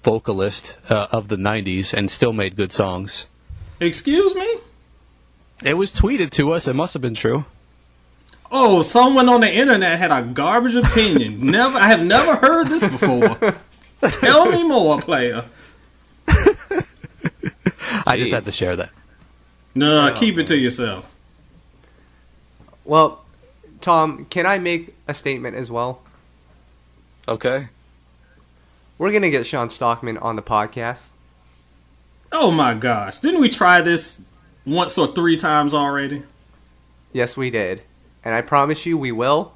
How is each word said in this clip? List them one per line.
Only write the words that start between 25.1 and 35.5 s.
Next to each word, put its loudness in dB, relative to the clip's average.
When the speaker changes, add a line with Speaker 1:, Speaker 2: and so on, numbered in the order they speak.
Speaker 3:
statement -8
as -12
well? -8
Speaker 1:
Okay. -6
Speaker 3:
We're -2
gonna 0
get -2
Sean -6
Stockman -4
on -6
the -10
podcast. -6
Speaker 2:
Oh 2
my 2
gosh. -4
Didn't 0
we 4
try 4
this -2
once -2
or 2
three 0
times 0